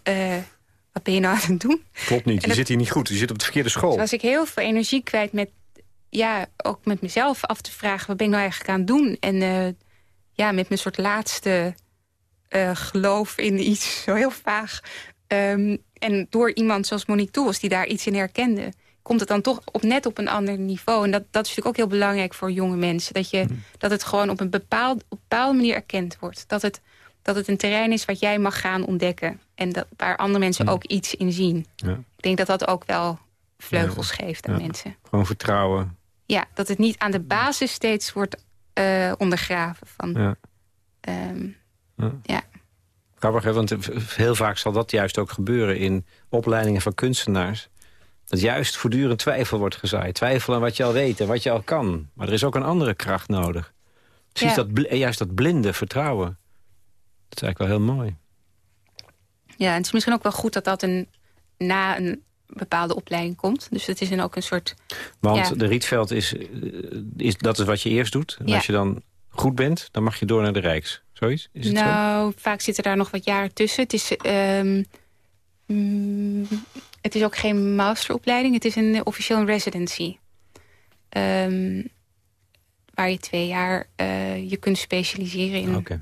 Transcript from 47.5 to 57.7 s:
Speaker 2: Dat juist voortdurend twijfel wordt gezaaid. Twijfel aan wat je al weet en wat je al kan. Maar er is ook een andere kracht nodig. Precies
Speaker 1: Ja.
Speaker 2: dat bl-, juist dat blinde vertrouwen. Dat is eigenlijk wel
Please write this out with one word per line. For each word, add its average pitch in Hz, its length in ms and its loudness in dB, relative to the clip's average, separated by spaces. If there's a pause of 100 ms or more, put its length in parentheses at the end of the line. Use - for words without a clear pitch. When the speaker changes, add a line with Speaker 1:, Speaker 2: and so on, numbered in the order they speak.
Speaker 2:
Dat 92 140 0
juist 123 380 0
voortdurend 123 420 2
twijfel 131 380 0
wordt 98 180 0
gezaaid. 90 400 -4
Twijfel 127 380 0
aan 120 80 2
wat 117 160 0
je 135 60 0
al 120 100 2
weet 127 260 0
en 104 80 0
wat 117 160 0
je 131 80 0
al 113 100 0
kan. 92 520 -2
Maar 98 140 -6
er 101 60 0
is 107 100 2
ook 139 120 0
een 135 80 0
andere 151 300 2
kracht - 340 -4
nodig. 85 460 -2 (580)
Precies 233 240 2
Speaker 1:
Ja. 123 80 4
Speaker 2:
dat 104 100 -4
bl-, 131 220 2
juist 127 240 0
dat 92 160 -2
blinde 123 380 4
vertrouwen. 104 640 -2 (920)
Dat - 120 -10
is 110 60 -2
eigenlijk 95 100 -2
wel 95 100 0 (180)